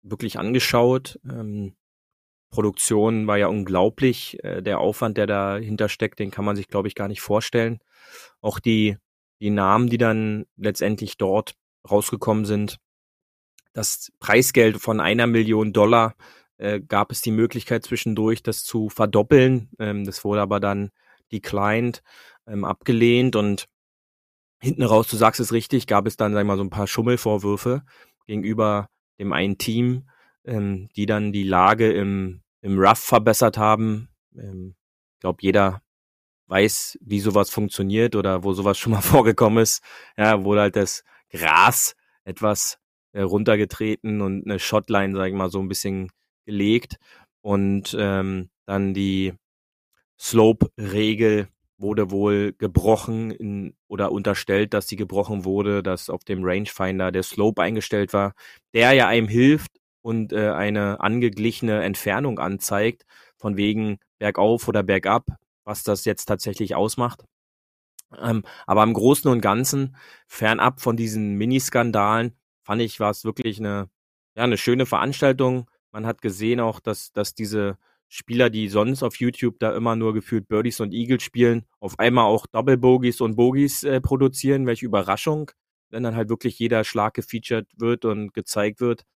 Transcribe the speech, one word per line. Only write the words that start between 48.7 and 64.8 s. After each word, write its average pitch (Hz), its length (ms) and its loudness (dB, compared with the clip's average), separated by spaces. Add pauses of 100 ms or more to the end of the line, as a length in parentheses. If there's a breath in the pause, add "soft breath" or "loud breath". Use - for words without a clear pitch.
die 95 400 -2 (840)
Slope-Regel 107 1300 2 (280)
wurde 104 320 -2
wohl 101 440 0
gebrochen 110 800 0
in, 101 440 -10 (120)
oder 101 240 -4
unterstellt, 101 640 -2
dass 101 140 -2
sie 101 80 -10
gebrochen 101 480 -4
wurde, 101 400 0
dass 92 260 -6
auf 90 140 -8
dem 92 200 -6
Rangefinder 92 680 -2
der 92 120 -2
Slope 104 380 0
eingestellt 104 520 -2
war, 101 200 0 (400 loud breath)
der 120 200 6
ja 123 140 6
einem 113 200 2
hilft 127 440 4 (300)
und, 113 300 -4
äh, 107 200 0
eine 101 500 -2
angeglichene 110 840 0
Entfernung 104 560 -4
anzeigt, 101 680 -4 (320 soft breath)
von 104 200 -4
wegen 104 420 -2 (200)
bergauf 107 500 0
oder 104 140 0